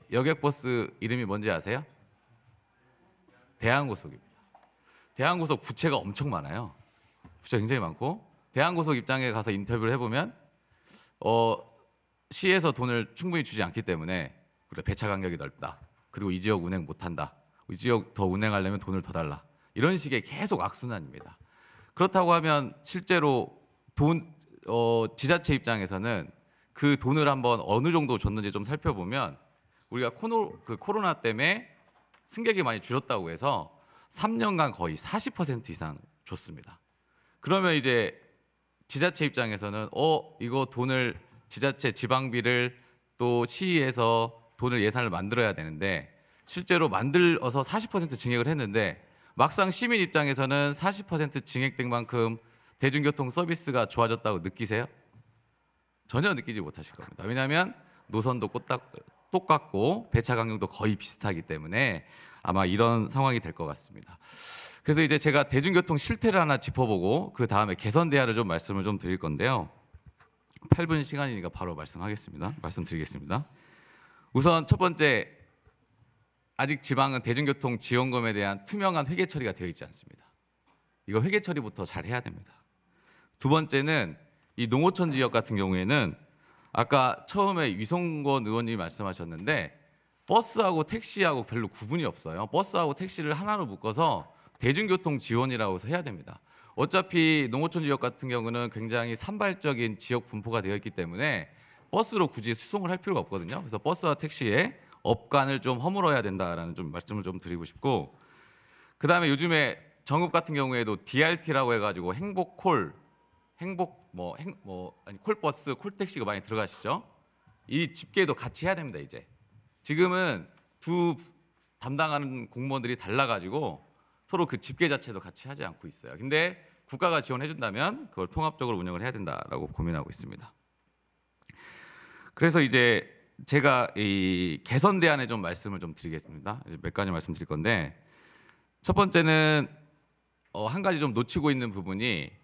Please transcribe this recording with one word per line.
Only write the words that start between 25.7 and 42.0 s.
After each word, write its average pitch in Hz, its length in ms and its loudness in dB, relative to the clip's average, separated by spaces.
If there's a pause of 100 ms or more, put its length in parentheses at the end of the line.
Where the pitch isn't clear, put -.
그 143 260 2
돈을 147 300 2
한번 120 360 2
어느 120 280 2
정도 151 260 2
줬는지 101 340 -2
좀 101 120 -4
살펴보면 107 760 -4 (520)
우리가 123 220 -2
코노-, 226 520 -4
그 110 140 -8
코로나 196 380 -2
때문에 143 520 0 (580)
승객이 220 380 0
많이 113 160 0
줄었다고 110 520 -4
해서 90 440 -4 (340)
삼 226 280 -2
년간 185 340 2
거의 80 240 -4
사십 - 380 -4
퍼센트 135 380 -4
이상 78 260 -8 (260)
줬습니다. - 560 -12 (600)
그러면 180 340 4
이제 123 460 2 (680)
지자체 160 380 0
입장에서는 107 640 -4
어, - 480 0
이거 127 260 -2
돈을 127 540 -2 (280)
지자체 135 440 0
지방비를 123 880 0 (380)